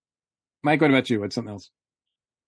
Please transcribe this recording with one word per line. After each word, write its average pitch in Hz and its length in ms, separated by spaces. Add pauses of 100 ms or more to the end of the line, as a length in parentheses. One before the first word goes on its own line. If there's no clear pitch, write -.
(640)
Mike, 147 180
what 156 100
about 131 180
you? 110 120
What's 101 140
something 110 180
else? 98 160 (800)